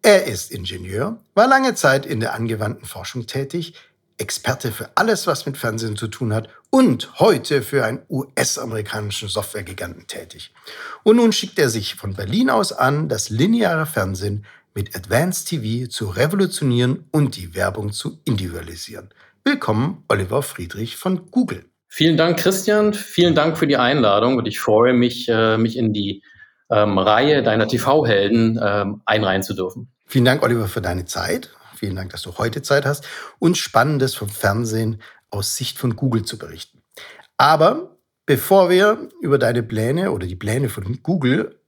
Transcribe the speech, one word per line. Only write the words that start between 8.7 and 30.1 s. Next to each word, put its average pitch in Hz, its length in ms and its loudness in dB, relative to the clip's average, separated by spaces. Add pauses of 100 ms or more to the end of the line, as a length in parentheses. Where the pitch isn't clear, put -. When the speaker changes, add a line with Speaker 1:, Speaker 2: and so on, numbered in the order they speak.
Speaker 1:
Softwaregiganten 92 760 -8
tätig. - 480 -16 (480)
Und 220 140 8
nun 233 160 6
schickt - 260 -4
er 147 120 4
sich 107 260 -6
von 98 180 -8
Berlin 113 380 0
aus 113 200 2
an, 147 380 0
das 110 220 -4
lineare 165 560 2
Fernsehen 101 580 -4 (300)
mit 98 200 -8
Advanced 123 520 -2
T 120 380 -4
V 117 40 -14
zu - 180 -6
revolutionieren 131 1000 0
und 147 260 2
die 87 200 -14
Werbung 101 380 -2
zu - 320 -10
individualisieren. 85 840 -6 (340)
Willkommen, 175 640 -2
Oliver 104 360 0
Friedrich 98 540 -10
von 180 340 -4
Google. 233 340 -2 (300)
Speaker 2:
Vielen 160 220 2
Dank, 165 220 2
Christian. 208 560 2
Vielen 175 400 2
Dank 156 200 2
für 160 120 0
die 139 100 2
Einladung 123 600 4
und 107 100 -2
ich 104 120 -6
freue 117 340 4
mich, 120 360 0
äh, 110 300 4
mich 113 180 0
in 113 160 0
die, 101 300 -6 (480)
ähm, 104 260 4
Reihe 120 460 4
deiner 110 240 2
T-V-Helden, 113 920 2
ähm, 104 460 -2
einreihen 101 380 0
zu - 100 -6
dürfen. 113 380 -8 (160)
Speaker 1:
Vielen 123 180 2